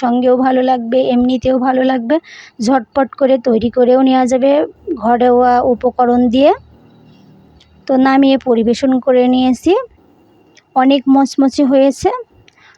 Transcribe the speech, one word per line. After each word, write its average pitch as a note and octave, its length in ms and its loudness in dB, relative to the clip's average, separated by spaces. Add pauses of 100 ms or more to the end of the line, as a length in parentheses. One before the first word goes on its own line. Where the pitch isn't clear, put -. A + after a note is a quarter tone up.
সঙ্গেও B3 340 0 (100)
ভালো C4 240 0
লাগবে, B3 300 -2 (140)
এমনিতেও B3+ 440 0 (100)
ভালো B3+ 140 0 (100)
লাগবে। B3+ 240 -4 (500)
ঝটপট C4 420 -2 (120)
করে C4 160 0 (120)
তৈরি A3+ 300 0
করেও B3 300 2
নেওয়া C4 240 0
যাবে C4 200 0 (520)
ঘরোয়া B3 500 2 (200)
উপকরণ B3 480 -2 (120)
দিয়ে। C#4 180 4 (1400)
তো C4+ 60 -2 (120)
নামিয়ে C4+ 320 2 (100)
পরিবেশন A#3 440 0 (140)
করে B3+ 180 2 (100)
নিয়েছি। B3+ 400 0 (1000)
অনেক C4 260 2 (140)
মচমচে C#4 560 0
হয়েছে, C#4 380 0 (680)